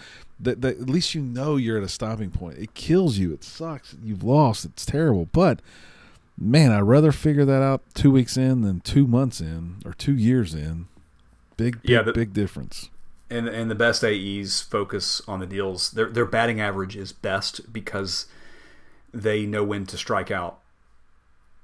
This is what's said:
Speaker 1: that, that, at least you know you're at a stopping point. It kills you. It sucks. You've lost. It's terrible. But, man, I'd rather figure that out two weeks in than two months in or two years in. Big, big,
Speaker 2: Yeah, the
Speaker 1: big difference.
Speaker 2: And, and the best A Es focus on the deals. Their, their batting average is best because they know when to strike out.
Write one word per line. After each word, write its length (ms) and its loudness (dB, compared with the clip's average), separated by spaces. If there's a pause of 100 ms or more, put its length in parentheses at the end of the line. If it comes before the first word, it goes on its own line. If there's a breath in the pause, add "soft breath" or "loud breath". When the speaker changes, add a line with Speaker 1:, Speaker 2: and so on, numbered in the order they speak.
(380 loud breath)
Speaker 1:
that, 220 -2
that, 200 -2
at 100 -4
least 240 0
you 80 -2
know 340 -2
you're 220 0
at 60 -2
a 40 -6
stopping 420 -6
point. 280 -8
It 160 -12
kills 420 2
you. 160 0
It 120 -10
sucks. 580 -12
You've 220 -8
lost. 420 4
It's 180 -14
terrible. 480 0
But, 300 4 (720 loud breath)
man, 360 6
I'd 80 4
rather 320 6
figure 340 2
that 160 4
out 180 2 (140)
two 160 6
weeks 260 4
in 260 2
than 180 0
two 260 4
months 340 2
in 440 -8
or 100 -12
two 220 0
years 360 2
in. 340 -6 (720)
Big, 240 -2
big, 100 -4
Speaker 2:
Yeah, 120 6
the 100 0
Speaker 1:
big 220 -2
difference. 560 -6 (420)
Speaker 2:
And, 140 -4
and 240 -4
the 60 -4
best 260 2
A 100 2 (280)
Es 200 -4
focus 680 -4
on 100 -6
the 80 -8
deals. 460 -4
Their, 180 -2
their 160 0
batting 340 0
average 360 -6
is 160 -12
best 600 -6
because 540 -8 (880 soft breath)
they 320 -2
know 160 -2
when 240 -4
to 100 -12
strike 360 -4
out. 260 -6 (1040)